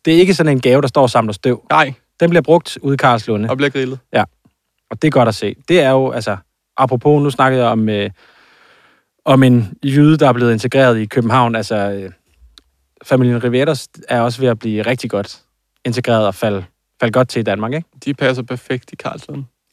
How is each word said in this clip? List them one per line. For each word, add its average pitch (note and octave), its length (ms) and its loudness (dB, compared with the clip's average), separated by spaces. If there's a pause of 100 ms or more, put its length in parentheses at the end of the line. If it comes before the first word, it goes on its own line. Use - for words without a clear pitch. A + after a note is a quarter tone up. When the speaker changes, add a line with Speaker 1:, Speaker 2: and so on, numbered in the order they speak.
Speaker 1:
det D#3+ 100 2
er E3+ 40 6
ikke F3 140 6
sådan D#3 180 0
en C3 100 0
gave, C3+ 200 4
der C#3 60 -2
står C#3+ 140 0
og B2 80 4
samler A2 240 0
støv. B2 360 -4
Speaker 2:
Nej. D3 240 2 (260)
Speaker 1:
Den E3+ 100 2
bliver E3+ 120 2
brugt - 400 0
ude C#3 120 -2
i C3 40 -2
Karlslunde. A2+ 520 0
Speaker 2:
Og C3 80 -2
bliver C#3 120 0
grillet. C3 300 -6 (140)
Speaker 1:
Ja. G#2+ 100 2 (680)
Og - 120 -12
det D#3 60 2
er D3+ 40 2
godt B2 160 4
at G#2 80 -2
se. G#2 200 -6 (120)
Det E3+ 140 2
er C3+ 80 2
jo, C3 220 2
altså, A2 260 -6 (400)
apropos, C#3 460 2
nu C#3+ 60 0
snakkede C3 340 0
jeg A#2 80 2
om, A2 180 0
øh, G2+ 200 -2 (1160)
om C3+ 180 4
en A#2+ 420 2
jyde, D3 320 4
der D3 120 4
er A#2+ 40 2
blevet A#2+ 200 0
integreret B2 460 2
i G#2+ 60 -4
København. A#2 500 0
Altså, A2 200 -4
øh, G2 360 -6 (920)
familien B2 400 0
Rivieros C3 440 -2 (220)
er A#2+ 120 -2
også A#2 200 -4
ved C3 60 0
at A2+ 120 -2
blive G#2+ 220 -4
rigtig A#2+ 280 -4
godt - 320 -8 (440)
integreret A#2 420 0
og F#2+ 80 -4
falde, G2+ 300 -4 (340)
falde A#2 120 -2
godt B2 180 0
til B2 100 -6
i A2+ 40 -2
Danmark, G#2+ 300 -4
ikke? E3 140 -8 (180)
Speaker 2:
De C#3+ 80 -4
passer C3 300 -2
perfekt B2+ 500 -10
i - 20 -20
Karlslunde. C#3 500 -14 (280)